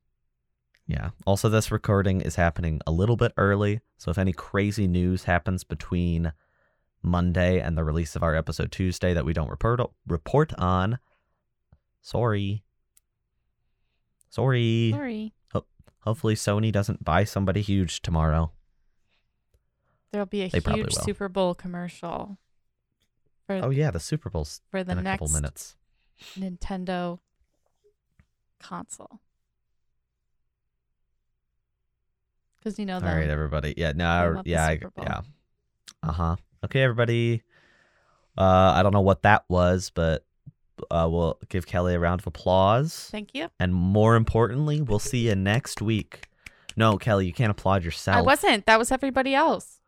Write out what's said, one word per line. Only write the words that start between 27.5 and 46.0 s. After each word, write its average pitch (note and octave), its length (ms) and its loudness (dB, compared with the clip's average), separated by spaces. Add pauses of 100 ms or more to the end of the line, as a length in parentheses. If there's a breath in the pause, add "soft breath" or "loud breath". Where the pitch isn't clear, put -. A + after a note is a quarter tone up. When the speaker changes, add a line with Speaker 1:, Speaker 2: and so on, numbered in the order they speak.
Speaker 2:
console. - 600 -16 (3500)
'Cause, G#3+ 160 -8
you G#3 80 -6
know, F#3 80 -6
Speaker 1:
All F#3 60 -6
right, E2 200 0
Speaker 2:
them. D2+ 80 0
Speaker 1:
everybody. D2+ 480 -2
Yeah, E2 140 -2
Speaker 2:
They C#2+ 80 -4
Speaker 1:
no, F2 380 2
Speaker 2:
love - 80 -10
the E2+ 60 -6
Speaker 1:
yeah, D#2+ 140 2
I, D#2+ 120 0
Speaker 2:
Super - 120 -10
Bowl. - 160 -12
Speaker 1:
yeah. - 160 -6 (800)
Uh-huh. E2 340 -2 (280)
Okay, - 180 0
everybody. A#2 600 0 (920 soft breath)
Uh, F#2+ 400 6
I F2 60 4
don't G2 120 4
know G2+ 80 4
what F#2+ 200 4
that G#2 260 4
was, F2+ 440 2
but, D#2+ 340 -2 (640)
uh, E2 220 0
we'll E2+ 360 0
give F#2 200 -6
Kelly F2+ 260 -2
a F2 60 0
round F2 220 0
of - 60 -12
applause. G2 840 2
Speaker 2:
Thank G#3 240 -12
you. C#4+ 140 -8 (100)
Speaker 1:
And F2+ 160 0
more G#2 400 4
importantly, A#2+ 680 0
we'll G#2+ 160 0
see A#2 300 -2
you G#2 80 2
next G2 480 0
week. - 440 -4 (480 loud breath)